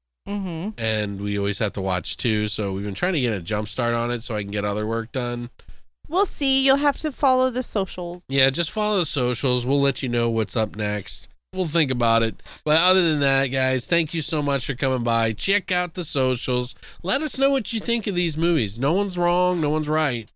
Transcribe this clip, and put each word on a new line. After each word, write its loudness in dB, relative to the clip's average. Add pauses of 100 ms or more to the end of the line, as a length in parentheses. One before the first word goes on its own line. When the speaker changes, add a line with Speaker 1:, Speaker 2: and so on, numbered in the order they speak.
(280)
Speaker 1:
Mm-hmm. -4
Speaker 2:
And -2
we -2
always -2
have -2
to -6
watch -2
two, 0
so -2
we've -4
been -4
trying -2
to 0
get 0
a -2
jump -2
start -2
on -2
it -4
so -4
I -2
can -8
get -2
other -2
work -4
done. -4 (580)
Speaker 1:
We'll 2
see. 2
You'll 6
have 0
to -2
follow 2
the -4
socials. -4
Speaker 2:
Yeah, 4
just 0
follow 0
the 2
socials. 0
We'll 2
let 2
you -2
know 2
what's 0
up -2
next. -4 (260)
We'll 0
think 0
about 2
it. -2 (220)
But 2
other 4
than 2
that, 4
guys, 0
thank 0
you -2
so -2
much 0
for -2
coming 0
by. 2
Check 0
out 0
the -4
socials. 0 (280)
Let 0
us -2
know 4
what 0
you -2
think 0
of -2
these 0
movies. 2
No 2
one's 0
wrong. 2
No 2
one's 0
right. 0